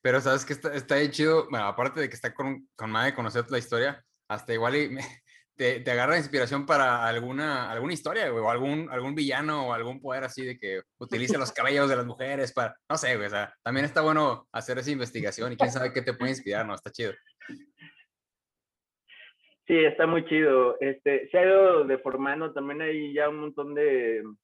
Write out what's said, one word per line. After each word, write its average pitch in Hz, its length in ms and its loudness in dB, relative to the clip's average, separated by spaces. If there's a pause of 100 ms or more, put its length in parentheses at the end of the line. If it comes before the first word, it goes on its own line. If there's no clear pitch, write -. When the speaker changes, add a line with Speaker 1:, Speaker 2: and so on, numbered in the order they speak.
Speaker 1:
Pero 131 200 2
¿sabes 135 240 0
qué 147 80 -6
está, 143 220 -6
está 139 200 -2
ahí 143 140 2
chido? 156 400 2
Bueno, 113 160 -2
aparte 127 340 -2
de 135 100 -2
que 120 60 -12
está 117 180 -8
con, 135 420 -6
con 110 160 -8
madre 127 240 0
conocer 117 340 -2
la 135 80 -2
historia, 120 480 -2 (240)
hasta 107 240 -6
igual 117 220 0
y 147 140 0
me, 131 120 -8
<laughs> - 220 -16 (340)
te, 123 220 0
te 127 120 -4
agarra 131 260 2
inspiración 139 480 0
para 127 420 4
alguna, 123 640 -2
alguna 127 220 -4
historia, 175 360 -2
güey, 113 140 -2
o 110 80 4
algún, 143 400 -2
algún 131 240 -4
villano 143 540 0
o 120 40 -2
algún 123 280 -6
poder 135 220 -6
así 131 220 -8
de 127 140 -8
que 95 240 -6 (160)
utilice 123 380 -2
los 131 140 -2
Speaker 2:
<laughs> - 20 -18
Speaker 1:
cabellos 139 360 2
de 131 60 4
las 123 100 -2
mujeres 131 480 -6
para, 117 240 -4 (120)
no 156 80 -2
sé, 127 180 0
güey, 104 120 -4
o 101 40 -6
sea, 104 220 -4 (100)
también 135 220 -2
está 156 160 0
bueno 156 500 2
hacer 123 260 -6
esa 131 140 -6
investigación 117 600 -4
y 120 40 -10
quién 123 140 0
sabe 127 200 -4
qué 127 100 -2
te 120 120 -4
puede 123 180 -4
inspirar, 107 360 -4
¿no? 101 80 -6
Está - 160 -16
chido. 110 220 -6 (2500)
Speaker 2:
Sí, 165 60 2 (100)
está 156 220 4
muy 165 200 0
chido. 139 540 4
Este, 135 500 0
se 180 80 2
ha 180 80 6
ido 185 400 8
deformando, 139 680 -2
también 143 280 -6
hay 151 320 -4
ya 147 160 2
un 151 100 -6
montón 147 340 -8
de 123 500 2 (200)